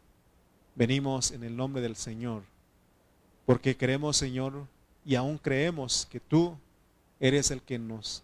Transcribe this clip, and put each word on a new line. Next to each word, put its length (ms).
Venimos 560
en 120
el 140
nombre 240
del 140
Señor, 480
porque 300
queremos, 380
Señor, 520
y 120
aún 240
creemos 680
que 120
tú 360
eres 300
el 140
que 160
nos 440